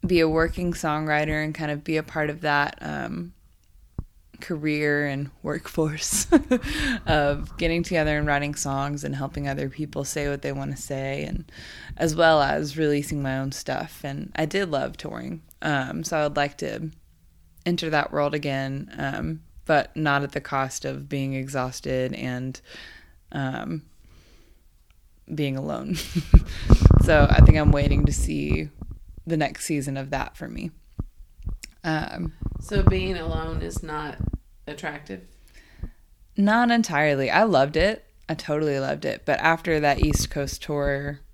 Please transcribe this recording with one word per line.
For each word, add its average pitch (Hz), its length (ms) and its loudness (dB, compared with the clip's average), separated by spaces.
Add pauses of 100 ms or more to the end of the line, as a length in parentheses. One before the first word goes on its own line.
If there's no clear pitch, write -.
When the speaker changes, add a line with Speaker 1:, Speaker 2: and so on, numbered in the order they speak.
Speaker 1:
be 180 140 4
a 160 100 4
working 165 440 0
songwriter 151 680 0
and 151 120 -4
kind 151 160 -4
of 147 120 -6
be 156 140 -2
a 156 60 -2
part 151 260 -4
of 151 120 -8
that, 147 400 0
um, 151 520 -6 (1080)
career 151 680 0
and 139 240 -4 (120)
workforce 156 840 -2 (400)
<laughs> 302 400 -4
of 147 500 0
getting 170 240 0
together 156 360 0
and 151 100 -2
writing 147 260 0
songs 143 500 -4
and 143 120 -6
helping 139 320 -6
other 139 220 -4
people 147 340 -6
say 143 260 -4
what 139 140 -4
they 143 80 -4
wanna 139 260 -6
say, 135 460 -6
and - 260 -8 (480)
as 156 180 2
well 160 260 6
as 147 360 0
releasing 147 440 0
my 131 180 -2
own 135 120 -4
stuff. - 520 -8
And 143 320 -8
I 160 100 0
did 185 240 -2
love 135 280 -4
touring. 151 440 -10 (200)
Um, 147 420 -2
so 160 140 -4
I 151 60 0
would 147 140 -2
like 143 200 -2
to 160 340 -6 (720)
enter 175 240 -2
that 151 220 0
world 147 240 0
again, 135 600 -4
um, 151 440 -6 (240)
but - 300 2
not 143 260 2
at 139 120 -6
the 143 80 -4
cost 135 440 -4
of 139 240 -8
being 135 240 -2
exhausted 131 800 -4
and, 127 460 -6 (720)
um, 135 500 -4 (1500)
being 139 240 -2
alone. 143 440 -4
<laughs> - 40 -8 (1000)
So 151 260 8
I - 120 6
think 156 180 12
I'm 147 120 6
waiting 143 360 4
to 143 40 4
see 151 580 -2 (580)
the 165 100 0
next - 280 -2
season 139 300 -2
of 135 140 -6
that 135 260 -4
for - 120 -12
me. - 240 -8 (1120)
Um, 160 500 -4 (260)
Speaker 2:
So 202 220 0
being 185 340 6
alone 165 460 -4
is 170 220 -6
not 151 340 -8 (480)
attractive? 147 560 -10 (1120)
Speaker 1:
Not 226 360 4
entirely. 151 580 2
I - 140 6
loved 147 340 4
it. 190 280 0 (220)
I 165 60 -2
totally 151 460 -2
loved 143 260 -4
it. - 180 -4
But - 160 0
after 160 420 0
that 143 220 4
East 151 280 2
Coast 139 320 -6
tour 143 560 -4 (140)